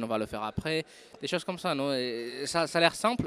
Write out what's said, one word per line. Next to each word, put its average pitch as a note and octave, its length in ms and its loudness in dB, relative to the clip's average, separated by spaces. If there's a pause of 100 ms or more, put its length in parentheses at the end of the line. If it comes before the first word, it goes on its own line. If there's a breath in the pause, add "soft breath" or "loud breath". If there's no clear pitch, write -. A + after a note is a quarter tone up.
on - 20 -6
va A2+ 100 0
le G#2+ 100 0
faire A2 180 -6
après. » D#3 400 -2 (360 loud breath)
Des C#3+ 60 -8
choses F3 160 -2
comme F3+ 160 -6
ça, E3+ 160 0
non ? C#3 180 0
Et B2 540 -4
ça, E3 220 2
ça E3+ 100 2
a - 40 6
l'air E3 120 8
simple, A3+ 320 0